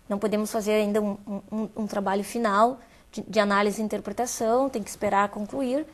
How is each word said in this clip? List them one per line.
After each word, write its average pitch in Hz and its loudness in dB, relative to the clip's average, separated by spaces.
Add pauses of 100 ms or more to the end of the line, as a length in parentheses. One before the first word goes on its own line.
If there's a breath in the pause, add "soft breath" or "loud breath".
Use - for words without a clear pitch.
Não 202 -2
podemos 208 0
fazer 214 0
ainda 214 2
um, 202 -2
um, 196 -6 (100)
um, 214 -4
um 214 -4
trabalho 196 -2
final 226 2 (320 loud breath)
de, 214 -8
de 214 -2
análise 202 2
e 214 0
interpretação, 233 0
tem 226 -4
que - -10
esperar 202 0
concluir. 254 -4